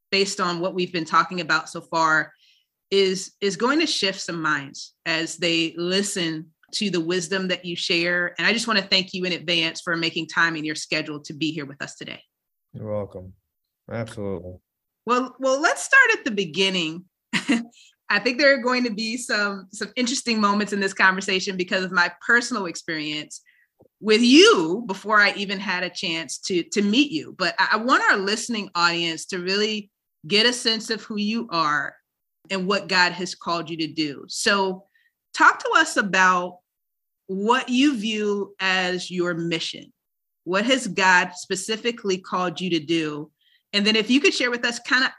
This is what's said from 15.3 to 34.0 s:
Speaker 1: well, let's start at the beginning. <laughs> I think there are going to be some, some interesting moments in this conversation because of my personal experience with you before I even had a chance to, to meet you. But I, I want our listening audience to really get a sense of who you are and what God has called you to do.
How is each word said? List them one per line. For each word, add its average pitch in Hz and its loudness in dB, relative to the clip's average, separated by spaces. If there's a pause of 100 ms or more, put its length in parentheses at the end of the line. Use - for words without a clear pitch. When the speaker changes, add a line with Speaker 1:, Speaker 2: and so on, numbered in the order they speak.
Speaker 1:
well, 262 0
let's 427 2
start 539 6 (140)
at - -12
the 269 -2
beginning. 180 -2 (140)
<laughs> - -10 (760)
I 208 2
think 240 -2
there 277 6
are 254 2
going 247 2
to 233 -2
be 220 -4
some, 202 -2
some - -8
interesting 240 0
moments 202 2
in 202 0
this 196 -2
conversation 190 2
because 185 0
of 180 -6
my 175 2 (160)
personal 240 2
experience 151 -8 (600)
with 214 6
you 240 8
before 208 2
I 196 4
even 196 -4
had 185 -4
a 180 -4
chance 165 -6
to, 170 0
to - -2
meet 233 2
you. 156 -8
But 175 -2
I, 190 2
I 214 4
want 262 2
our 240 2
listening 208 -4
audience 170 0
to 190 -6
really 208 -2 (380)
get 202 4
a 247 4
sense 226 -4
of 214 -6
who - -10
you 220 -2
are 151 -2 (560)
and 185 -2
what 190 0
God 180 4
has 180 -6
called 170 -6
you 165 -6
to 160 -2
do. 147 -6